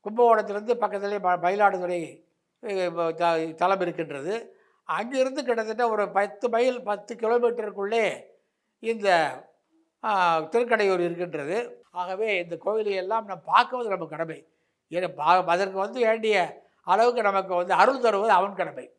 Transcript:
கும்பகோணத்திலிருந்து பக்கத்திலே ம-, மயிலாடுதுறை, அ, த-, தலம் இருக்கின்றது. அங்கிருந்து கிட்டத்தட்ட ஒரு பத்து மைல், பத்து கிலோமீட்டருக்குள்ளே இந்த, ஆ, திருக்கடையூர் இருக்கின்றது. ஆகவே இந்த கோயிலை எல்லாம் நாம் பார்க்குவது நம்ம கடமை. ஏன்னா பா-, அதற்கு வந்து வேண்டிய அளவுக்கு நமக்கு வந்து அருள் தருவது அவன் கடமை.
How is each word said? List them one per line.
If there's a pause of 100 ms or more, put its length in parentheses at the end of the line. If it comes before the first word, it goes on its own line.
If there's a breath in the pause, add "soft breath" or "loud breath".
கும்பகோணத்திலிருந்து
பக்கத்திலே
ம-,
மயிலாடுதுறை, (640)
அ,
த-,
தலம்
இருக்கின்றது. (280 soft breath)
அங்கிருந்து
கிட்டத்தட்ட
ஒரு
பத்து
மைல்,
பத்து
கிலோமீட்டருக்குள்ளே (580)
இந்த, (960)
ஆ,
திருக்கடையூர்
இருக்கின்றது.
ஆகவே
இந்த
கோயிலை
எல்லாம்
நாம்
பார்க்குவது
நம்ம
கடமை. (420)
ஏன்னா
பா-,
அதற்கு
வந்து
வேண்டிய (180 soft breath)
அளவுக்கு
நமக்கு
வந்து
அருள்
தருவது
அவன்
கடமை.